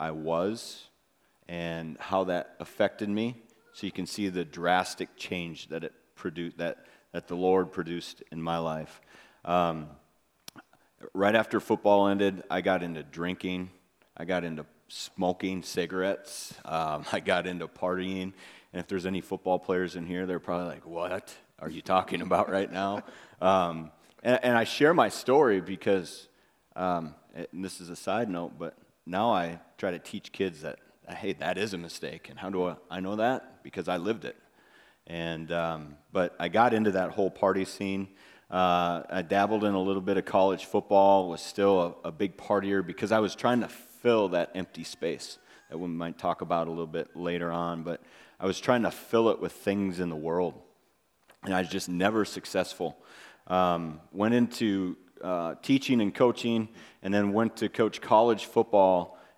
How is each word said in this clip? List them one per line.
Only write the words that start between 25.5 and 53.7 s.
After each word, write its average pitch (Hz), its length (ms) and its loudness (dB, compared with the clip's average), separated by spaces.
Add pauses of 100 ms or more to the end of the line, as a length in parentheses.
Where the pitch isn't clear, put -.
because, 92 680 -2 (460)
um, 85 400 -2 (200)
and 87 300 -10
this 92 160 -12
is 87 100 -14
a 87 60 -10
side 107 320 -2
note, 87 300 -6
but 82 180 -10 (300)
now 98 240 0
I 85 300 -2 (160)
try 98 140 -4
to 85 80 -6
teach - 340 -14
kids 85 300 -4
that, 78 160 -10 (300)
hey, 92 260 -6
that 90 240 -4
is 101 160 -2
a 87 40 -8
mistake. 82 520 -12
And 67 80 -18
how 95 100 -10
do 92 180 0
I, - 100 -6 (140)
I 90 100 -6
know 95 160 -4
that? 120 460 -2
Because 90 240 -10
I 95 120 0
lived 110 260 -4
it. 55 120 -10 (720)
And, 82 460 -8
um, 80 440 -4 (140)
but 90 300 0
I 87 80 -2
got 113 240 4
into 110 200 2
that 92 180 0
whole 95 200 0
party 95 360 0
scene. 98 420 -6 (420)
Uh, 87 600 2
I 92 100 -2
dabbled 101 440 2
in 101 100 2
a 95 80 2
little 98 180 0
bit 95 160 0
of 90 80 0
college 95 400 2
football, 98 640 6
was 82 140 -8
still 92 640 2
a, 85 40 -8
a 82 40 -8
big 92 260 -4
partier 98 480 0
because 95 260 -4
I 110 60 6
was 104 160 0
trying 123 260 2
to 92 80 -4
fill 110 600 2
that 87 240 0
empty 85 300 -8
space - 540 -8 (300)
that 80 80 -12
we 87 120 -6
might 85 300 -6
talk 87 220 -2
about 85 280 0
a - 20 -6
little 82 160 -6
bit 80 280 -8
later 87 380 -4
on. 85 300 -4
But 82 180 -8 (400)
I 95 60 -2
was 95 120 0
trying 123 240 2
to 90 80 0
fill 113 400 2
it - 100 0
with 90 120 -6
things 98 480 -2
in 90 80 -2
the 80 80 -6
world, 82 380 -2 (880)
and 95 100 -6
I 92 80 2
was 87 80 -2
just 92 200 -6
never 98 360 2
successful. 90 720 -4 (500)
Um, 85 540 2 (120)